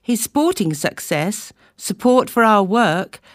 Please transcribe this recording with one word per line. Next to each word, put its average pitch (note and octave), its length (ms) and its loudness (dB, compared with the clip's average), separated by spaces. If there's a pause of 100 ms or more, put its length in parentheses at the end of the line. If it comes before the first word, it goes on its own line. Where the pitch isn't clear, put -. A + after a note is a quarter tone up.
His A#3+ 220 -4
sporting C#4+ 520 -2
success, - 760 -6 (240)
support B3 540 0
for A#3 140 2
our G#3+ 180 6
work, F#3+ 580 -2 (140)